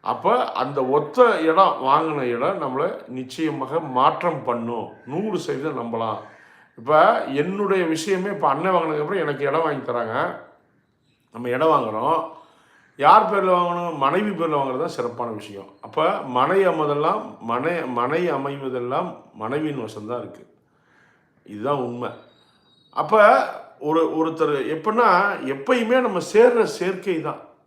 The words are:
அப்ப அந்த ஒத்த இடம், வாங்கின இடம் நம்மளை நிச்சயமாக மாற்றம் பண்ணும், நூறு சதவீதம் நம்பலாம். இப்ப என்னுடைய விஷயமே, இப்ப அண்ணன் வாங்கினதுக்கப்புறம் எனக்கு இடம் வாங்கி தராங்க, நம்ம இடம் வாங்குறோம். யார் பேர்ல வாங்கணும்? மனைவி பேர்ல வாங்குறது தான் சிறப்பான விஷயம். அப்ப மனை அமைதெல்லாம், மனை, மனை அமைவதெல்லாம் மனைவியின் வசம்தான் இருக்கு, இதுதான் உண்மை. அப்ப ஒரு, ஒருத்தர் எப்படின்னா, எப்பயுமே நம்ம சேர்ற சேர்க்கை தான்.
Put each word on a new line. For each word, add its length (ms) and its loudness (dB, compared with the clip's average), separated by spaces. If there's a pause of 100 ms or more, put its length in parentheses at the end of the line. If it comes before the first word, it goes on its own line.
அப்ப 300 0 (280)
அந்த 180 -4 (160)
ஒத்த 320 4 (220)
இடம், 260 6 (120)
வாங்கின 460 2
இடம் 300 -2
நம்மளை 240 -2 (300)
நிச்சயமாக 640 -4 (180)
மாற்றம் 500 2
பண்ணும், 400 -4 (240)
நூறு 340 -4
சதவீதம் 360 -4
நம்பலாம். 380 -4 (580)
இப்ப 220 4 (420)
என்னுடைய 420 0 (100)
விஷயமே, 420 -2
இப்ப 180 0
அண்ணன் 220 0
வாங்கினதுக்கப்புறம் 500 0
எனக்கு 240 -4
இடம் 160 0
வாங்கி 180 -2
தராங்க, 320 -4 (1200)
நம்ம 200 -6
இடம் 180 4
வாங்குறோம். 460 0 (800)
யார் 320 8
பேர்ல 240 0
வாங்கணும்? 480 -2
மனைவி 340 2
பேர்ல 220 0
வாங்குறது 240 -2
தான் 140 -6
சிறப்பான 420 -6
விஷயம். 280 -16 (200)
அப்ப 180 -2 (320)
மனை 220 2 (120)
அமைதெல்லாம், 520 0 (260)
மனை, 240 -2 (240)
மனை 240 0 (160)
அமைவதெல்லாம் 720 -6 (320)
மனைவியின் 440 -4
வசம்தான் 380 -10
இருக்கு, 220 -18 (1000)
இதுதான் 420 -4
உண்மை. 240 -8 (840)
அப்ப 200 0 (720)
ஒரு, 160 2 (160)
ஒருத்தர் 360 0 (200)
எப்படின்னா, 340 2 (460)
எப்பயுமே 500 2
நம்ம 160 -2 (100)
சேர்ற 320 6 (140)
சேர்க்கை 400 -2 (100)
தான். 140 -8 (260)